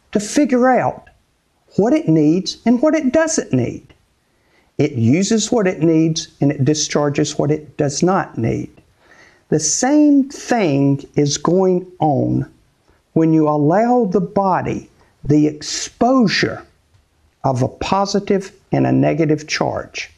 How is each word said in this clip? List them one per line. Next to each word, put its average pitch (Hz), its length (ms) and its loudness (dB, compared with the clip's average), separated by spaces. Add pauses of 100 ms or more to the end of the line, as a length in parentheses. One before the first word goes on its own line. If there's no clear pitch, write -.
(120)
to - 80 0
figure 262 500 2
out 165 400 -2 (640)
what 226 180 2
it 311 160 2
needs 160 560 2
and 233 160 2
what 311 140 2
it 302 180 -2
doesn't 320 400 0
need. - 400 -4 (880)
It 139 140 0
uses 170 580 0
what 220 160 0
it 185 140 -4
needs 160 480 0 (120)
and 143 120 2
it 139 120 -4
discharges 147 720 -2
what 147 140 0
it - 260 -6
does 139 240 -2
not 175 380 -2
need. 117 320 -4 (760)
The - 100 0
same 285 720 2
thing 139 760 0 (120)
is 147 200 2
going 180 600 0
on 127 500 0 (680)
when 160 180 2
you 156 160 2
allow 202 560 2
the 196 160 0
body 170 680 -2 (360)
the 151 240 2
exposure - 1160 -2 (760)
of 127 220 0
a 127 40 0
positive - 840 -4 (180)
and 135 160 0
a 127 60 0
negative 147 560 0
charge. - 680 -6